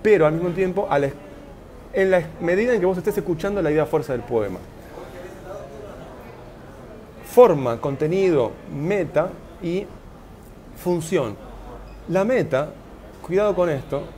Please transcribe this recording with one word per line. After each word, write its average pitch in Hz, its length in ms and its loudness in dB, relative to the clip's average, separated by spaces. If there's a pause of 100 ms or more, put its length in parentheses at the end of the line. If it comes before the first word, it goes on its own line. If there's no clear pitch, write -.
Pero 196 240 8
al 156 80 6
mismo 175 180 0
tiempo, 185 380 0
al 143 160 4
es-, 139 80 -4 (760)
en 190 200 4
la 175 120 6 (160)
medida 196 340 4
en 214 60 2
que 175 60 2
vos 185 120 4
estés 208 200 0
escuchando 196 440 0
la 151 100 2
idea 151 140 4
fuerza 147 280 0
del 120 80 -2
poema. 101 380 -2 (2750)
Forma, 139 560 6
contenido, 156 680 2 (220)
meta 165 560 0 (320)
y 175 240 -2 (920)
función. 160 580 0 (720)
La 185 160 2
meta, 160 460 2 (560)
cuidado 202 280 4
con 175 160 2
esto 139 340 -2 (140)